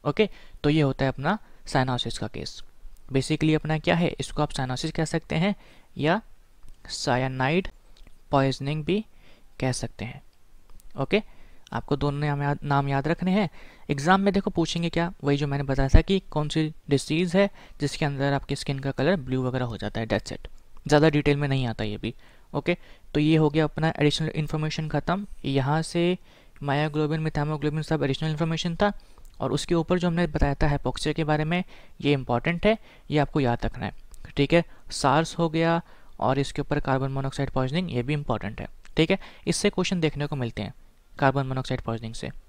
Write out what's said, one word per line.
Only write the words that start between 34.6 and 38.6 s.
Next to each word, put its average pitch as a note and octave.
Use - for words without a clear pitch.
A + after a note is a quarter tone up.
sars D3
हो E3
गया, E3
और C3
इसके C#3
ऊपर D3
कार्बन C3+
मोनोऑक्साइड C3+
पॉइजनिंग, C#3+
ये A#2+
भी C3
इंपॉर्टेंट A2+